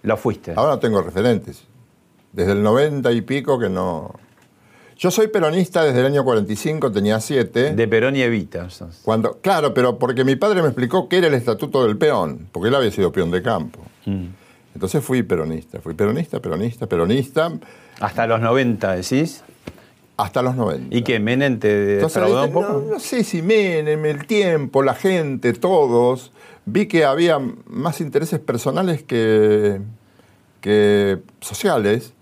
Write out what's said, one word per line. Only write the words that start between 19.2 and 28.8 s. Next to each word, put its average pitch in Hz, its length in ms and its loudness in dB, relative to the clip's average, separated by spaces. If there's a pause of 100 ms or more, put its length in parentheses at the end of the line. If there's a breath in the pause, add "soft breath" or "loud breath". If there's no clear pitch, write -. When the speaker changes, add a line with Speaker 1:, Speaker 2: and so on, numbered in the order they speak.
Speaker 2:
Hasta 113 260 -2
los 127 120 0
noventa. 78 400 -4
Speaker 1:
¿Y 120 60 2
qué, 117 180 0
Menem 123 380 0
te 101 380 2
Speaker 2:
Entonces, 101 260 0
Speaker 1:
defraudó 123 220 2
Speaker 2:
¿viste? 147 160 0
Speaker 1:
un 180 40 0
poco? 214 180 -2
Speaker 2:
No, - 120 -4
no 370 60 -4
sé 240 240 -2
si 170 180 -4
Menem, 160 640 0
el 147 220 -4
tiempo, 160 560 2
la 131 100 2
gente, 143 600 0
todos. 127 760 2 (340 loud breath)
Vi 175 220 0
que 165 180 2
había 156 340 2 (260)
más 147 360 -6
intereses 151 380 -2
personales 147 640 -2